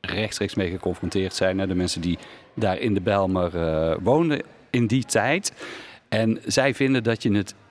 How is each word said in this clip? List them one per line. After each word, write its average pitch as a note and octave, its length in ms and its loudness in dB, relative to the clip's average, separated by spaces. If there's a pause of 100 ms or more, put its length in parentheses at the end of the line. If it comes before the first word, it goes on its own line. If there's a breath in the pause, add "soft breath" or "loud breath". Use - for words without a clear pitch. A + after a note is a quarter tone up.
rechtstreeks G#2 540 -4
mee F#2 160 0
geconfronteerd F#2 640 -2
zijn. F#2+ 240 0
Hè? F#2+ 80 0
De F#2 80 -2
mensen F2+ 260 0
die E2 180 0 (360 loud breath)
daar F#2+ 240 0
in A2 160 0
de G2 60 2
Bijlmer, F#2 560 0
eh, D#2+ 460 0
woonden D3 400 2 (280)
in A#2+ 160 2
die C3 180 2
tijd. C3 480 0 (560 loud breath)
En A2 380 2
zij C3+ 280 2
vinden C3 280 2
dat A2+ 200 0
je A2 140 2
het G2+ 180 -2 (160)